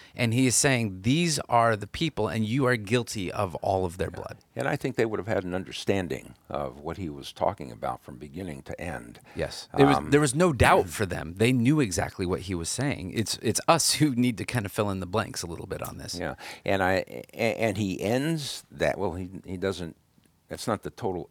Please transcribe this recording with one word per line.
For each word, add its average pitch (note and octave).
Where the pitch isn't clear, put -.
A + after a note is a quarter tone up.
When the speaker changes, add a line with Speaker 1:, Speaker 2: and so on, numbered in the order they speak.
Speaker 1:
and A2+
he C3
is A#2+
saying, A2+
"These D3
are A#2
the G2+
people, G#2+
and A2
you B2
are B2
guilty G#2+
of F#2
all F#2+
of F2+
their F2
Speaker 2:
Yeah. -
Speaker 1:
blood." -
Speaker 2:
And B2+
I D#3
think C3
they A#2+
would G#2+
have F#2
had G2+
an F2+
understanding F#2
of C#2
what D2+
he F#2
was C#2
talking D#2+
about A#1+
from C2+
beginning D2
to -
end. B1
Speaker 1:
Yes. -
There C#3
was, C#3
Speaker 2:
Um, D2+
Speaker 1:
there D3
was C3+
no E3+
doubt C3
for G#2
them. E2
They A#2
knew C3
exactly F#2
what F2
he F#2
was E2
saying. A#2+
It's, -
it's -
us -
who D3
need A#2+
to -
kind A#2
of F#2
fill G#2
in F#2+
the F2
blanks G2+
a E2+
little E2+
bit E2+
on -
this. -
Speaker 2:
Yeah. E2
And G2
I, F#2
a-, -
and G#2+
he G2
ends C3+
that, -
well, F2+
he, F2+
he F#2
doesn't, F2+
that's -
not G#2+
the F2
total F#2